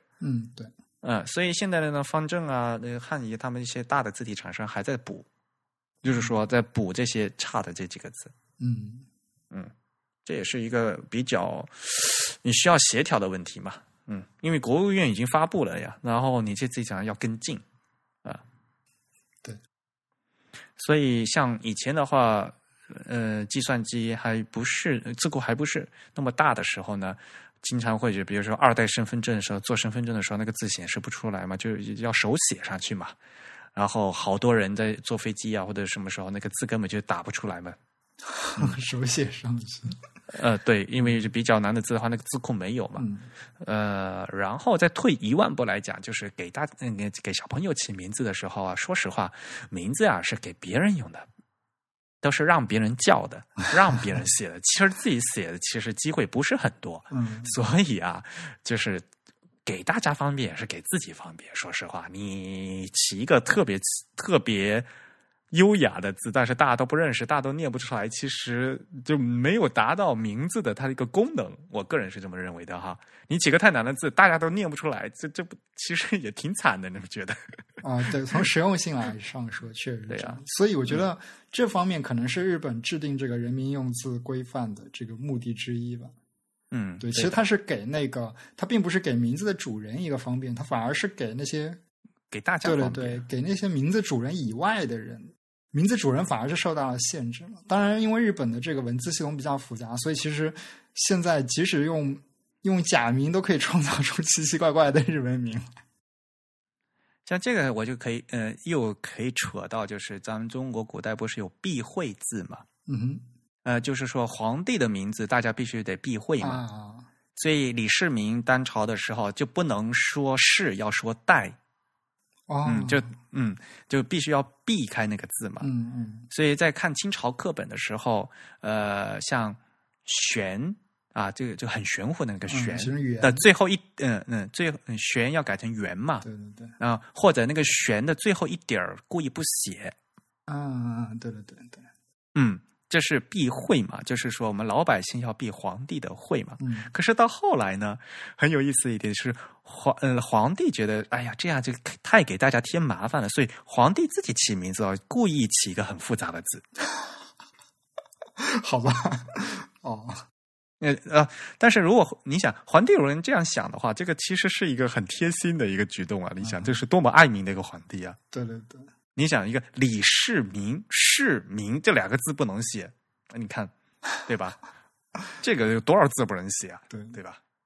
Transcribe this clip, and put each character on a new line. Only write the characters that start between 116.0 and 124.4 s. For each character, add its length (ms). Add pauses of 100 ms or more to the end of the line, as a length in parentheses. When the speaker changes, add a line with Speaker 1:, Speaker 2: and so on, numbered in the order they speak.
Speaker 2:
讳 220
嘛。 80
Speaker 1:
啊。 500 (380)
Speaker 2:
所 140
以 220
李 160
世 220
民 320
当 220
朝 200
的 120
时 180
候 180
就 140
不 160
能 320
说 420
是， 400
要 140
说 240 (100)
代。 320 (880)
Speaker 1:
哦。 220
Speaker 2:
嗯， 200
就， 120 (300)
嗯， 260 (320)
就 140
必 180
须 120
要 100 (220)